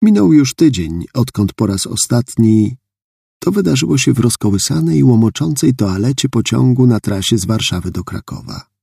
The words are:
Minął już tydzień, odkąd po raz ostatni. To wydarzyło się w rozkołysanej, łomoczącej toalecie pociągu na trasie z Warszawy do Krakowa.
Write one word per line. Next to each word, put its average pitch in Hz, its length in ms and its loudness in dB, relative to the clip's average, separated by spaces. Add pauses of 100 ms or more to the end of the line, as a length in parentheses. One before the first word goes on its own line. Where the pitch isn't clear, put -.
Minął 202 320 4
już 143 220 4
tydzień, 87 580 0
odkąd 104 400 -2
po 110 140 0
raz 98 200 -4
ostatni. 113 880 0 (640)
To 175 120 -2
wydarzyło 165 460 0
się 131 160 0
w - 60 0
rozkołysanej, 139 840 0
łomoczącej 135 720 2
toalecie 110 560 -2
pociągu 123 580 2
na 113 120 2
trasie 98 380 -2
z 92 80 -6
Warszawy 90 460 -4
do 90 120 -8
Krakowa. - 640 -14 (180)